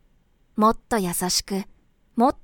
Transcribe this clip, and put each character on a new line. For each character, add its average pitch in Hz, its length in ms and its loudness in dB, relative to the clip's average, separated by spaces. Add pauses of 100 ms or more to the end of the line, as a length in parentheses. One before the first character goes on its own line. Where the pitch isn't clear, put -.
(540)
も 214 160 4
っ - 80 -2 (100)
と 202 120 0
優 175 140 -2
し - 300 -2
く、 196 200 -6 (540)
も 247 120 4
っ - 140 -8